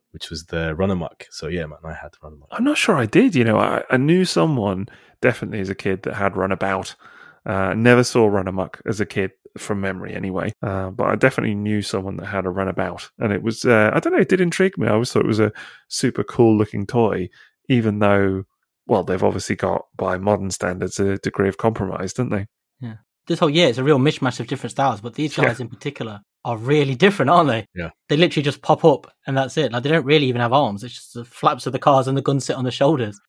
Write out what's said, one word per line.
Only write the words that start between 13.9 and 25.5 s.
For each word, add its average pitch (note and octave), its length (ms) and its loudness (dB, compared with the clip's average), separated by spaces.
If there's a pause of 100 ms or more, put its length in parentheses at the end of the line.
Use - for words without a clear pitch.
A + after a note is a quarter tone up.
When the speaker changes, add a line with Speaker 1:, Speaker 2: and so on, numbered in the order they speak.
Speaker 2:
I E3 80 2
don't E4+ 120 -2
know, F4+ 60 2
it G3+ 100 2
did F#3 120 4
intrigue F#3 360 0
me. A2 100 -2
I A2+ 40 2
always A2 220 0
thought A#2 100 2
it - 40 0
was G#2+ 120 0
a G#2+ 140 2 (340)
super - 380 -2
cool A2+ 320 4
looking G#2 280 -2
toy, F#2+ 440 0 (400)
even A2 300 2
though, G2 440 2 (420)
well, G#2 200 2
they've F#2+ 180 -2
obviously G2 320 0
got, F#2+ 300 -2 (100)
by F#2 220 -2
modern F#2+ 340 -2
standards, F#2 480 -6
a G2 200 0
degree - 280 -4
of F#2+ 100 -4
compromise, G2 540 -4
don't B2 180 -4
they? G2+ 180 -4 (340)
Speaker 3:
Yeah. A2+ 140 -12 (320)
This E3 120 -4
whole D#3+ 100 4
year, D#3 200 4
it's A2+ 80 0
a C3 60 -2
real C#3+ 160 4
mishmash C3+ 420 0
of A#2 60 -8
different B2 240 -8
styles, C3+ 300 -2
but A2+ 120 -12
these D3 240 -6
Speaker 2:
Yeah. - 80 2
Speaker 3:
guys A#2+ 160 -2